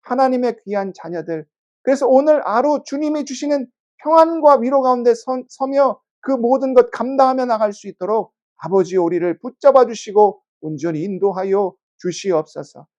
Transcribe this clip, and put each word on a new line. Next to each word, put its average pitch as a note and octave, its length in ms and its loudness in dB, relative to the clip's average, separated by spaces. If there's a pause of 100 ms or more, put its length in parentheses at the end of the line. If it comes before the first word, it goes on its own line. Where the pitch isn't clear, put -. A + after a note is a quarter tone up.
하나님의 B3 640 -2
귀한 G3 280 -4
자녀들. E3 520 -10 (360)
그래서 C4+ 260 0
오늘 C#4 380 4
하루 C4 400 0
주님이 D4 400 -4
주시는 C#4+ 420 -4 (360)
평안과 D#4+ 580 4
위로 C4+ 200 0
가운데 B3 340 2
선-, B3+ 320 -8
서며 C4+ 520 -2 (220)
그 C4+ 100 -4
모든 C4 420 0
것 A#3+ 180 4
감당하며 C4 540 0
나갈 A3 280 -2
수 G3+ 140 -18
있도록 F#3+ 460 -6 (240)
아버지 F3+ 400 -2
우리를 E3+ 420 -2
붙잡아 C4 480 4
주시고 G#3 540 0 (200)
온전히 D#3 420 -6
인도하여 F#3+ 680 -2 (240)
주시옵소서. D#3 880 -6 (140)